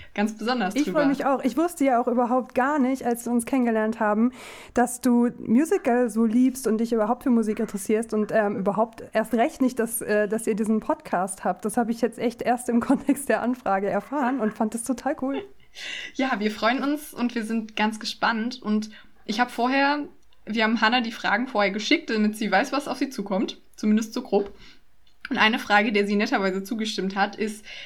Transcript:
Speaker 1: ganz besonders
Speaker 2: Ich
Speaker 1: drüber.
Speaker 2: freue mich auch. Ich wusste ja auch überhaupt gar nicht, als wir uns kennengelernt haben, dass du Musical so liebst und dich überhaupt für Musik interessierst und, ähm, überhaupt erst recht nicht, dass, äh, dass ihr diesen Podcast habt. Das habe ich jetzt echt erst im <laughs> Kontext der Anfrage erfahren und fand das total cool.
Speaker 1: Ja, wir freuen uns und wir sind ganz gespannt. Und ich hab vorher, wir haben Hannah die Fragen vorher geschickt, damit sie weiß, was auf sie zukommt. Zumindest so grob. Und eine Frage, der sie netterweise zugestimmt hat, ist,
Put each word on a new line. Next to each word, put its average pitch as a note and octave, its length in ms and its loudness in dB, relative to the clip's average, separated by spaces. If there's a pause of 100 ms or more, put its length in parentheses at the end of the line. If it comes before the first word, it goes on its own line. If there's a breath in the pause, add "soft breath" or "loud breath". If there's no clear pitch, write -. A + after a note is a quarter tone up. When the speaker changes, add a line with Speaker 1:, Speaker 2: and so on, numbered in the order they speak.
(140 loud breath)
Speaker 1:
ganz G#3+ 220 0
besonders G#3+ 380 -2
Speaker 2:
Ich C#4+ 100 2
Speaker 1:
drüber. D#4+ 160 2
Speaker 2:
freue C#4+ 80 4
mich C#4 180 0
auch. C4 180 2
Ich B3+ 120 0
wusste E4 280 0
ja B3+ 160 4
auch B3 60 -2
überhaupt A#3+ 480 0
gar C#4+ 240 2
nicht, C4 260 0
als A#3+ 220 -2
wir A#3 60 0
uns A#3 140 0
kennengelernt A3 540 0
haben, A3 320 2 (400 loud breath)
dass B3 280 0
du A#3+ 380 4
Musical B3 720 2
so A3 160 2
liebst B3+ 420 2
und G#3+ 120 2
dich A#3 140 0
überhaupt A3+ 320 0
für C#4 60 2
Musik G#3+ 280 2
interessierst A3 560 -2
und, G#3+ 180 0
ähm, G#3 240 2
überhaupt G3+ 460 -2 (100)
erst A3 220 0
recht B3+ 260 0
nicht, B3+ 180 2
dass, A3+ 240 -2
äh, G#3+ 260 0
dass A3 180 -4
ihr A3 80 0
diesen A3 260 0
Podcast G3+ 640 -4
habt. F#3+ 200 -2
Das G#3+ 120 -4
habe A#3 140 0
ich A3+ 100 -4
jetzt A#3 180 -2
echt - 220 -4
erst A#3 280 0
im A#3+ 120 2
<laughs> - 0 -
Kontext - 480 0
der A3 140 2
Anfrage G3 460 0
erfahren B3+ 520 -2
und G#3+ 140 -2
fand G#3+ 200 -2
das A#3 100 -8
total C4+ 360 -2
cool. C4+ 220 -4 (720 loud breath)
Speaker 1:
Ja, C4 240 0
wir G#3+ 140 0
freuen A#3 300 0
uns D4 300 -2
und A#3+ 220 -2
wir A3+ 100 -4
sind A3 300 -4
ganz A3 240 0
gespannt. A3+ 640 -4
Und G#3+ 280 0 (340 loud breath)
ich A3 160 -4
hab B3 100 2
vorher, C#4 560 0 (400)
wir A3 160 0
haben A3 180 2
Hannah A#3 200 4
die A3+ 100 -4
Fragen G#3 380 -2
vorher G3+ 240 2
geschickt, G#3+ 380 0
damit G#3+ 260 0
sie G#3 140 -2
weiß, F#3 220 2
was - 140 -2
auf - 120 -6
sie C4+ 120 -2
zukommt. G3+ 500 -4 (160)
Zumindest A3 380 0
so B3 80 -4
grob. G3+ 320 0 (760 loud breath)
Und C4 80 -2
eine A3 200 4
Frage, G#3 320 2
der G3+ 160 2
sie G3+ 100 0
netterweise G3+ 460 0
zugestimmt G3+ 540 -4
hat, G3+ 200 0
ist, G#3+ 280 -6 (220 loud breath)